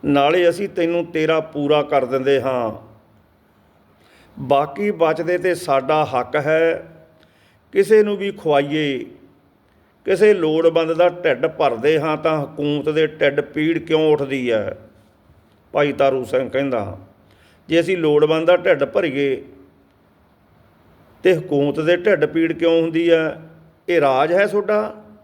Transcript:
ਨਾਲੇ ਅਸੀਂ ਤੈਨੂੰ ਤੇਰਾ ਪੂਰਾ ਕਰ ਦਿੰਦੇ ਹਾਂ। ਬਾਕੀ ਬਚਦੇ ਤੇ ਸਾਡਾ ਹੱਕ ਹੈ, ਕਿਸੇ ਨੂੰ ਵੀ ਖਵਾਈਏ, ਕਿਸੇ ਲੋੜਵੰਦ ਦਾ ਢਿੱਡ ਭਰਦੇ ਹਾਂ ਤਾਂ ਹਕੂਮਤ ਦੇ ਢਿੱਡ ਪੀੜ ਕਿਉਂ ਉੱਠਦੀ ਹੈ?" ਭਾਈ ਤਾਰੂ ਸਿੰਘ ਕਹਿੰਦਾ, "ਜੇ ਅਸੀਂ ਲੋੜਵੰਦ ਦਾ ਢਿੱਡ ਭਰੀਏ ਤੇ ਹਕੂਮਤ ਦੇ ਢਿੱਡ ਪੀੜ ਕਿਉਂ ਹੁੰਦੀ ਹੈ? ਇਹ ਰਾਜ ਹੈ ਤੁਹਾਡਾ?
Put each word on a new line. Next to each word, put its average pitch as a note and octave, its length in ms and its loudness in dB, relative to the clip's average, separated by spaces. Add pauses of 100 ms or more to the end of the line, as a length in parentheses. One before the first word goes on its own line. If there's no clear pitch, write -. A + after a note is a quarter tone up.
ਨਾਲੇ D3 440 4
ਅਸੀਂ F#3+ 200 -6
ਤੈਨੂੰ E3+ 360 -2
ਤੇਰਾ D#3+ 340 -2
ਪੂਰਾ D3 420 0
ਕਰ C#3+ 240 0
ਦਿੰਦੇ C3 360 0
ਹਾਂ। A#2+ 300 -2 (1700)
ਬਾਕੀ E3 520 0
ਬਚਦੇ E3 460 0
ਤੇ F3+ 180 0
ਸਾਡਾ D3+ 500 0
ਹੱਕ B2 300 -4
ਹੈ, D#3 580 0 (760)
ਕਿਸੇ G#3 320 4
ਨੂੰ G#3 140 -2
ਵੀ G3 140 -6
ਖਵਾਈਏ, C#3+ 680 -2 (1040)
ਕਿਸੇ G3+ 280 4
ਲੋੜਵੰਦ D#3+ 600 2
ਦਾ F3 160 4
ਢਿੱਡ E3 380 -2
ਭਰਦੇ D3 520 0
ਹਾਂ D3+ 180 -2
ਤਾਂ D3+ 260 -2
ਹਕੂਮਤ D3 460 -4
ਦੇ D#3 180 0
ਢਿੱਡ C#3+ 340 0
ਪੀੜ D#3 360 -2
ਕਿਉਂ D#3 360 2
ਉੱਠਦੀ C3+ 380 -2
ਹੈ?" G#2+ 260 -2 (960)
ਭਾਈ D3 220 0
ਤਾਰੂ C3+ 300 2
ਸਿੰਘ A#2+ 260 -2
ਕਹਿੰਦਾ, B2 480 -4 (680)
"ਜੇ E3 120 2
ਅਸੀਂ F3 180 0
ਲੋੜਵੰਦ D#3 500 2
ਦਾ F3 100 6
ਢਿੱਡ F3 260 0
ਭਰੀਏ C#3 600 -2 (1800)
ਤੇ F3 140 4
ਹਕੂਮਤ C#3+ 420 -2
ਦੇ E3 180 0
ਢਿੱਡ F3 280 0
ਪੀੜ E3 280 -2
ਕਿਉਂ E3 280 0
ਹੁੰਦੀ E3 300 -2
ਹੈ? D#3+ 300 -4 (480)
ਇਹ E3+ 120 2
ਰਾਜ C#3 320 0
ਹੈ G3 140 2
ਤੁਹਾਡਾ? G#3 560 -4 (200)